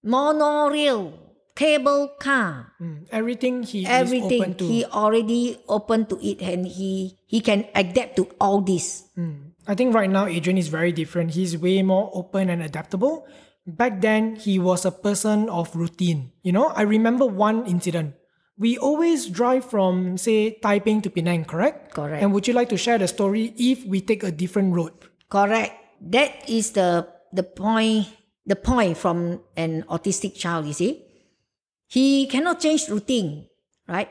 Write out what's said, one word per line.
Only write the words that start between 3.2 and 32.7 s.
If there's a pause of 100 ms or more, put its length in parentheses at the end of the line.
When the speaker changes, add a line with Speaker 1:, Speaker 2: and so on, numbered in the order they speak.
Speaker 2:
he
Speaker 1:
Everything.
Speaker 2:
is
open
to.
Speaker 1:
He
already (100)
open
to
it
and
he,
he
can
adapt
to (120)
all
this. (120)
Speaker 2:
Mm. (140)
I
think
right
now
Adrian
is
very
different.
He's
way
more
open
and
adaptable. (400)
Back
then,
he
was
a
person
of
routine. (100)
You
know,
I
remember
one
incident. (440)
We
always
drive
from,
say,
Taiping
to
Penang,
correct?
Speaker 1:
Correct.
Speaker 2:
And
would
you
like
to
share
the
story
if
we
take
a
different
road? (360)
Speaker 1:
Correct. (280)
That
is
the, (260)
the
point, (380)
the
point
from (160)
an
autistic
child,
you
see. (840)
He
cannot
change